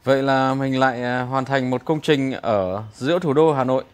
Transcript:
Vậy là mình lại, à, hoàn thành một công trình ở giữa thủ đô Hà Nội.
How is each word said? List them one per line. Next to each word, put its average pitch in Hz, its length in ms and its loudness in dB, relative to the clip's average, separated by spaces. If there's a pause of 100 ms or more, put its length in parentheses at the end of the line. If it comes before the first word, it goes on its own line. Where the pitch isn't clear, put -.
Vậy 135 200 2
là 135 300 2
mình 135 260 -2
lại, 123 240 2
à, 123 180 -2
hoàn 131 240 -2
thành 131 240 -2
một 123 160 -4
công 156 160 -2
trình 135 300 0
ở 101 520 -2 (100)
giữa 156 260 -2
thủ 156 140 -2
đô 156 200 4
Hà 131 100 0
Nội. 131 200 0 (100)